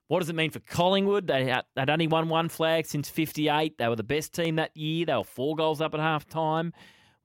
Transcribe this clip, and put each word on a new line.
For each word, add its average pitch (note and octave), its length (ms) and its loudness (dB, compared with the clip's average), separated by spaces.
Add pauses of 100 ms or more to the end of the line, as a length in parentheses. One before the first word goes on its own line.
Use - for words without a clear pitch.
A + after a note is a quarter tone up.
What E3+ 100 2
does E3 100 -2
it E3+ 60 -6
mean D#3+ 160 0
for - 100 -10
Collingwood? G3 680 2
They C3+ 160 2
had, B2 220 0 (100)
they'd C3+ 140 0
only D#3+ 180 2
won D#3+ 200 2
one D#3+ 200 2
flag D#3+ 380 0
since D3 220 -4
fifty-eight. D3+ 720 0
They A#2 80 0
were A#2 100 2
the A2 60 -2
best D3 320 -4
team E3 220 0
that D#3+ 200 -2
year. D#3+ 300 -2
They D3+ 80 2
were G#2+ 80 0
four C#3 320 -4
goals D#3 260 0
up D#3+ 140 -2
at D3+ 60 -2
half-time. D#3+ 720 -2 (520)